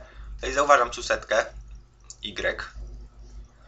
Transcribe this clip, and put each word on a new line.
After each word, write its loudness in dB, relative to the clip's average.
Tutaj -4
zauważam 6
susetkę 2
Y. -4